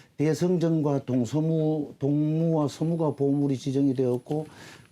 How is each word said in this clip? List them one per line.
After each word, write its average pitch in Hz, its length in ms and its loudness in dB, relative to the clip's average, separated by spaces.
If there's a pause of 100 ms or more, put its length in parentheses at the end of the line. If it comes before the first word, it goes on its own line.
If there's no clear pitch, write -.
(160)
대성전과 156 880 2
동서무, 156 960 0
동무와 151 680 2
서무가 160 460 -2
보물이 139 420 0
지정이 139 380 0
되었고, 131 500 -2 (460)